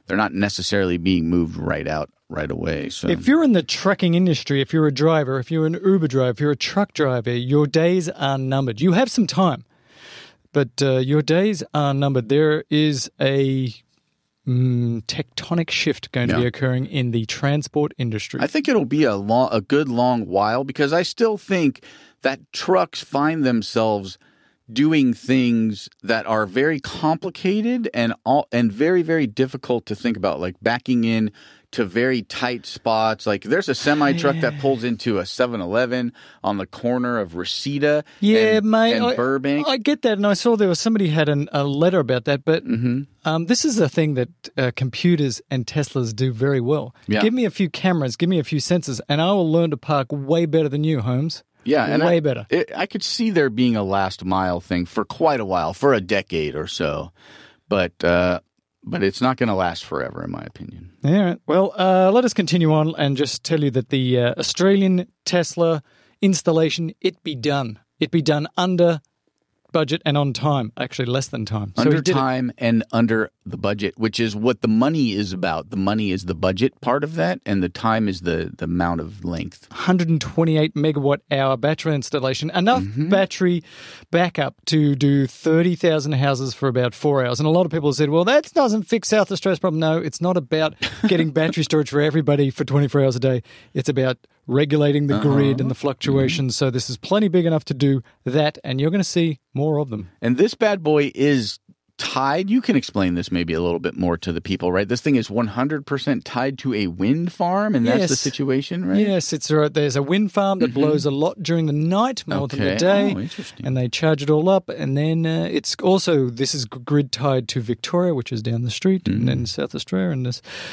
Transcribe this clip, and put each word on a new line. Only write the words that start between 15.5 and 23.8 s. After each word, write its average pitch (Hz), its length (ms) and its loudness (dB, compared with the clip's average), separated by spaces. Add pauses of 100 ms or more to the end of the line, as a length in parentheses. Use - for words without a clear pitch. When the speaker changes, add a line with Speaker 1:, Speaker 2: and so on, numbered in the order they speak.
Speaker 2:
shift - 420 -4
going 120 180 0
to - 60 0
be 120 60 2
Speaker 1:
Yeah. 123 60 0
Speaker 2:
occurring 127 380 -2
in 127 260 -2
the 113 140 -2
transport 147 720 -2
industry. 113 440 -6
Speaker 1:
I 120 60 2
think 302 200 -2
it'll 220 180 2
be 147 180 0
a 113 120 2
lo-, 113 360 2
a 110 100 0
good 139 280 0
long 120 360 0
while, 104 380 0
because 139 300 -2
I 175 100 2
still 220 340 -2
think 170 460 -2 (380)
that 135 180 -2 (120)
trucks - 500 0
find 151 420 -2
themselves 110 760 0 (540)